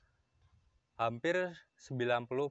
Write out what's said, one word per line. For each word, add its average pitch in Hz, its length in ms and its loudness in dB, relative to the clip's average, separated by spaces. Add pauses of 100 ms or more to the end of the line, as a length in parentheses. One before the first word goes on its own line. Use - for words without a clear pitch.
(960)
hampir 160 540 0 (320)
sembilan 120 480 0
puluh 135 200 0